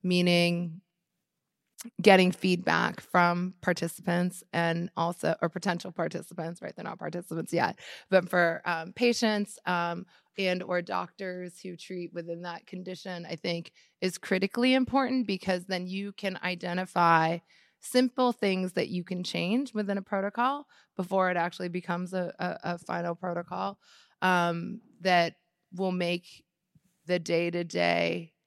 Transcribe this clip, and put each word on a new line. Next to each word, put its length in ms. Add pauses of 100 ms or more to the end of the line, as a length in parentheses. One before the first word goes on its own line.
meaning 760 (1200)
getting 280
feedback 680
from 640
participants 880
and 460
also, 420
or 80
potential 420
participants, 720
right? 160
They're 80
not 140
participants 560
yet, 240 (320)
but 180
for, 380
um, 260
patients, 720
um, 400 (320)
and 260
or 200
doctors 800
who 140
treat 360
within 300
that 240
condition, 600
I 100
think 360 (300)
is 160
critically 560
important 520
because 380
then 220
you 260
can 320
identify 960 (420)
simple 520
things 420
that 140
you 140
can 220
change 480
within 240
a 60
protocol 640 (320)
before 320
it 80
actually 320
becomes 420
a, 260
a, 360
a 40
final 360
protocol, 640 (420)
um, 640 (180)
that 360 (380)
will 180
make 520 (640)
the 120
day-to-day 1160 (120)